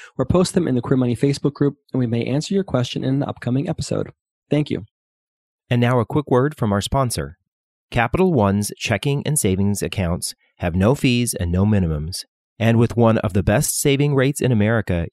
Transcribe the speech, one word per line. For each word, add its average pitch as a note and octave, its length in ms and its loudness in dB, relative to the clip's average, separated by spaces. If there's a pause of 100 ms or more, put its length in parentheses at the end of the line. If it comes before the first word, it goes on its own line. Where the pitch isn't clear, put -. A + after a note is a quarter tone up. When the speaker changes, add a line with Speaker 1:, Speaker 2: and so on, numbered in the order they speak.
(180)
Speaker 1:
or C3 80 -2
post F#3 280 2
them - 140 0
in B2+ 80 0
the A#2+ 60 0
Queer C3+ 160 0
Money B2 180 0
Facebook C#3+ 380 0
group, C#3+ 220 0 (180)
and C3+ 60 -2
we B2 80 0
may A#2 180 -2
answer D3 280 -4
your F#3+ 120 0
question - 400 -2
in C3 80 0
an C#3 100 0
upcoming C3 460 -4
episode. G#2 400 -6 (400)
Thank D3 200 0
you. - 140 -4 (840)
Speaker 2:
And B2 100 2
now A#2+ 200 2
a A2 60 0
quick - 240 -2
word C3+ 280 2
from G#2 160 0
our G2+ 80 0
sponsor. A#2 560 -4 (520)
Capital E3 440 0
One's G2+ 420 2
checking C#3 500 -2
and D3+ 140 -2
savings G2 420 0
accounts E2+ 520 -4 (240)
have F2 180 -4
no G2+ 200 4
fees A#2+ 380 0
and E2+ 180 -4
no F2+ 140 2
minimums. F2 580 0 (340)
And A2+ 200 2
with A2+ 180 2
one A2+ 240 4
of - 140 -2
the G#2 100 2
best A2 360 0
saving C#3+ 360 2
rates C3+ 240 2
in B2+ 120 2
America, G#2 600 0